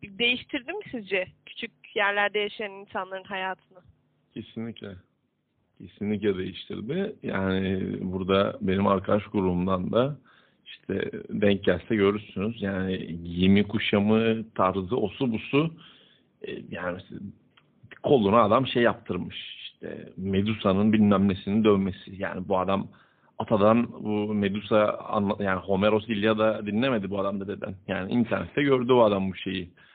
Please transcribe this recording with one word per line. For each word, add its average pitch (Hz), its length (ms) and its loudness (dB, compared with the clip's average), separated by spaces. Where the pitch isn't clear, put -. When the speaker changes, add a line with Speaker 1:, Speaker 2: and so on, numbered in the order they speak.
Speaker 1:
Bir 202 140 -16
değiştirdi 247 560 -2
mi 415 180 -8
sizce 196 360 -4
küçük - 260 -14
yerlerde 202 440 0
yaşayan 208 320 -6
insanların 190 520 -10
hayatını? 190 560 -10
Speaker 2:
Kesinlikle. 113 560 -12
Kesinlikle 101 600 -2
değiştirdi. 98 840 -6
Yani 95 580 0
burada 95 600 0
benim 98 260 2
arkadaş 101 360 2
grubumdan 92 680 0
da 127 240 2
işte - 460 -6
denk 101 340 2
gelse 90 320 0
görürsünüz. 104 680 0
Yani 95 360 -2
giyimi, 92 440 4
kuşamı, 110 880 2
tarzı, 95 420 2
osu 117 360 -2
busu, 151 400 0
e, - 40 -10
yani 90 280 -8
koluna 117 400 6
adam 117 240 4
şey 123 160 0
yaptırmış. 92 520 -2
İşte 78 540 -16
Medusa'nın 98 760 2
bilmem 101 360 6
nesinin 98 340 0
dövmesi. 98 540 2
Yani 90 300 -8
bu 95 120 0
adam 98 280 -2
atadan 113 480 4
bu 104 300 -2
Medusa 104 540 2
anla-, 104 340 -2
yani 95 160 0
Homeros 101 500 2
İlyada 107 560 0
dinlemedi 107 440 -2
bu 98 100 -6
adam 98 200 -4
dededen. 98 360 -8
Yani 95 240 -6
internette 104 520 0
gördü 127 300 2
o 123 80 8
adam 98 300 4
bu 92 40 -8
şeyi. 95 340 -8